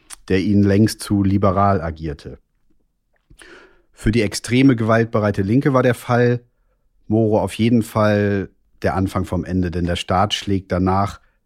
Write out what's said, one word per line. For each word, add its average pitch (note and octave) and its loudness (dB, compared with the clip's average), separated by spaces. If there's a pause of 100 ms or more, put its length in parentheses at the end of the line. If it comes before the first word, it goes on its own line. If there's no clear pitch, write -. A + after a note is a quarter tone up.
(280)
der F#2 2
ihnen G2+ 2
längst G2+ 2
zu G2+ -2
liberal G2 2
agierte. D#2 -10 (1500)
Für - -2
die A2+ 0
extreme B2 2
gewaltbereite A2+ 0
Linke C3+ 0
war B2+ 4
der B2 2
Fall A#2+ 0 (680)
Moro A2 2
auf F#2 -2
jeden A#2 2
Fall G#2 0 (340)
der F2 -2
Anfang F#2+ -2
vom F2 -4
Ende, F2+ -2
denn F2 -4
der E2+ -2
Staat F#2+ -2
schlägt G2 -4
danach F#2+ -2 (260)